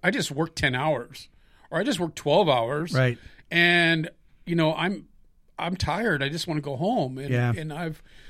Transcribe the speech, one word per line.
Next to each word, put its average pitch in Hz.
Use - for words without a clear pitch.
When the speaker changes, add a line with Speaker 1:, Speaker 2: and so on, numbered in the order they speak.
Speaker 1:
I 175
just 226
worked 151
ten 135
hours, 135
or 160
I 208
just 240
worked 170
twelve 160
hours." 139
Speaker 2:
Right. 127
Speaker 1:
And, 170
you 170
know, 160
I'm, 170
I'm 175
tired. 170
I 139
just 160
wanna 151
go 139
home. 156
And, 139
Speaker 2:
Yeah. 123
Speaker 1:
and 156
I've, 160